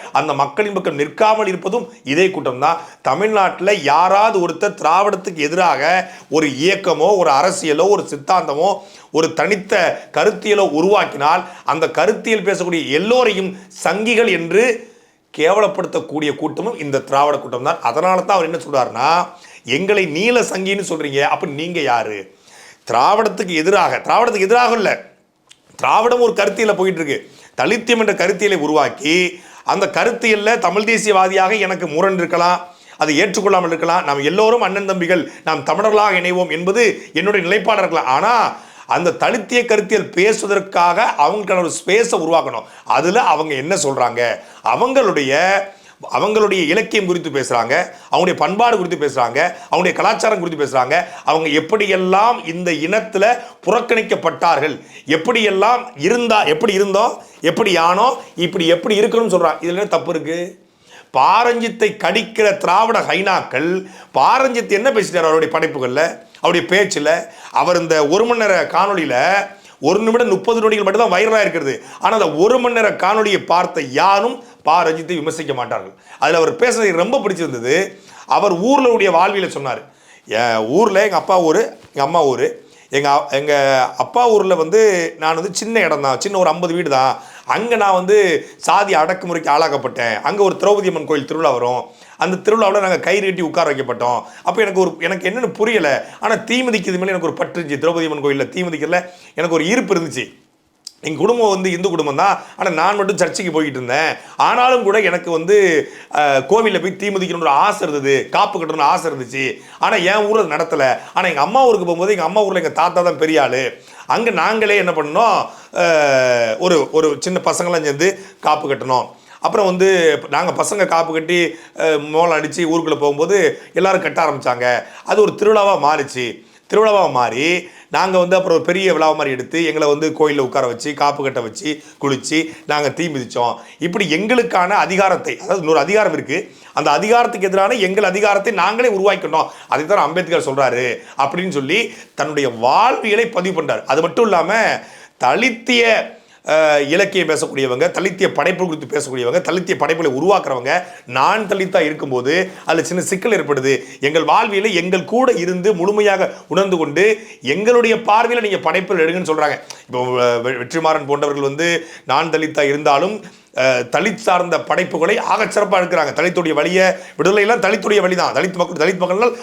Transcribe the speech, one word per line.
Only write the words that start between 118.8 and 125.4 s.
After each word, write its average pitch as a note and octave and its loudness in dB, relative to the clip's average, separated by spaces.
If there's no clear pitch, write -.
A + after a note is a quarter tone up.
அப்புறம் F3+ 0
வந்து F3+ 2
நாங்க D#3 -2
பசங்க G3 -2
காப்பு E3 0
கட்டி, E3 -2
அ, - -2
மோளம் D#3 2
அடிச்சு D3+ -6
ஊருக்குள்ள D#3+ 0
போகும்போது D3+ 0
எல்லாரும் F#3 0
கட்ட D#3 -2
ஆரம்பிச்சாங்க. B2 -2
அது G3+ 2
ஒரு G3 4
திருவிழாவா G3+ 2